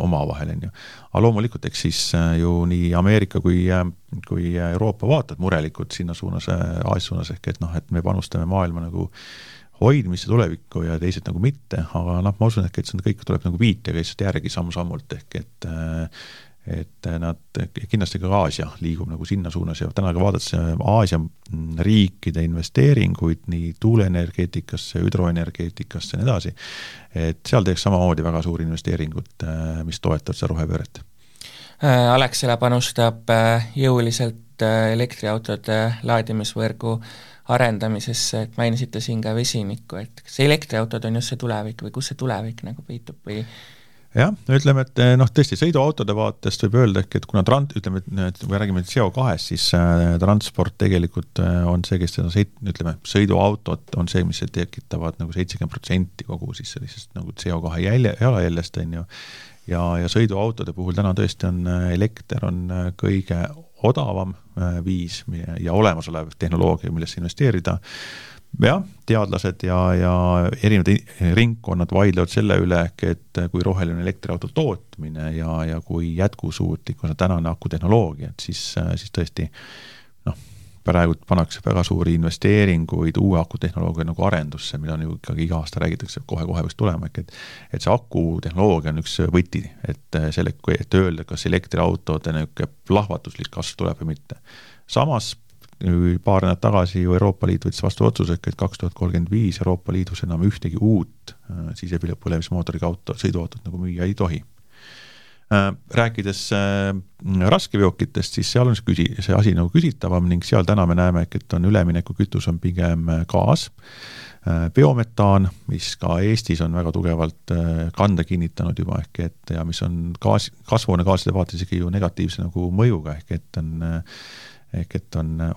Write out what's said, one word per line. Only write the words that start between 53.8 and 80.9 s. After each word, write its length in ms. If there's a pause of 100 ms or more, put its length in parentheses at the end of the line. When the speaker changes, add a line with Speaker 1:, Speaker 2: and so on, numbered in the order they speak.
Speaker 1:
on 80
see, 160
mis 240
tekitavad 720
nagu 160
seitsekümmend 380
protsenti 500
kogu 320
siis 220
sellisest 400
nagu 180
C 160
O 80
kahe 300
jälje-, 340
jalajäljest, 640
on 160
ju. 20 (640)
Ja, 160 (180)
ja 120
sõiduautode 640
puhul 200
täna 200
tõesti 360
on, 160
äh, 300
elekter 500
on, 220
äh, 200 (100)
kõige 420 (420)
odavam, 460 (260)
äh, 280
viis 420
mi-, 160 (180)
ja 120
olemasolev 640
tehnoloogia, 540
millesse 280
investeerida. 580 (840)
Jah, 220 (240)
teadlased 580
ja, 120 (200)
ja 140 (500)
erinevad 300
i-, 80 (340)
ringkonnad 600
vaidlevad 360
selle 300
üle, 220 (180)
et 380 (100)
kui 140
roheline 400
elektriauto 500
tootmine 800
ja, 220 (160)
ja 80
kui 400
jätkusuutlik 800
on 80
see 140
tänane 260
akutehnoloogia, 800
et 140
siis, 180 (160)
äh, 220
siis 160
tõesti, 320 (800)
noh, 220 (340)
praegu 320 (100)